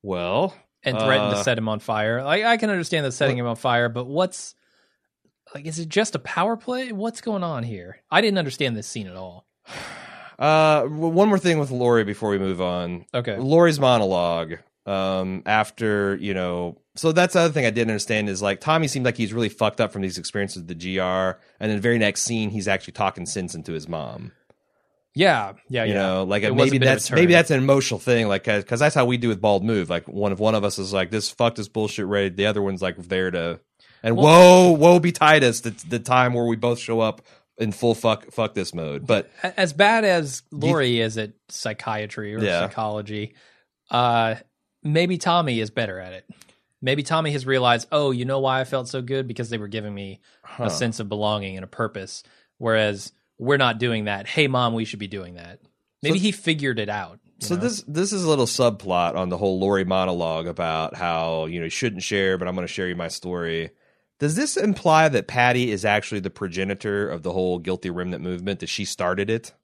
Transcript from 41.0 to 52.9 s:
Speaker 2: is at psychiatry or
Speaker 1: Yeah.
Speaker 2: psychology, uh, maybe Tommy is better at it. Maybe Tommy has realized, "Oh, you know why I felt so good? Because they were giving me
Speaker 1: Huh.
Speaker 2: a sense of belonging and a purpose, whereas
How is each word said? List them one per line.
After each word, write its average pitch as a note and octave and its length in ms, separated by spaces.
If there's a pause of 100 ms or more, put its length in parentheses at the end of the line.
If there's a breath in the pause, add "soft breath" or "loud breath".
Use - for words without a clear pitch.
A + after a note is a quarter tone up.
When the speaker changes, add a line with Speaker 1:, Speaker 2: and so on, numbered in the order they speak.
Speaker 2:
is A2 160
at G#2+ 160 (160)
psychiatry G#2+ 840
or A2 60
Speaker 1:
Yeah. F#2 220
Speaker 2:
psychology, G#2+ 760 (560 soft breath)
uh, A#2 440 (460)
maybe E3+ 360
Tommy E3 420
is A2 100
better G2+ 300
at F#2 140
it. F#2+ 100 (580 soft breath)
Maybe C#3 220
Tommy D#3+ 300
has C3+ 120
realized, B2 460
"Oh, D3 200
you B2 120
know C3+ 160
why C3 220
I - 20
felt B2+ 240
so C3 140
good? C3 260
Because A#2+ 220
they A2+ 80
were G#2 100
giving G#2 260
me G2 280 (200 soft breath)
Speaker 1:
Huh. - 240
Speaker 2:
a G#2+ 40
sense A2+ 320
of G2+ 80
belonging G#2 480
and F#2 80
a - 20
purpose, - 560 (360 soft breath)
whereas G#2+ 520 (260)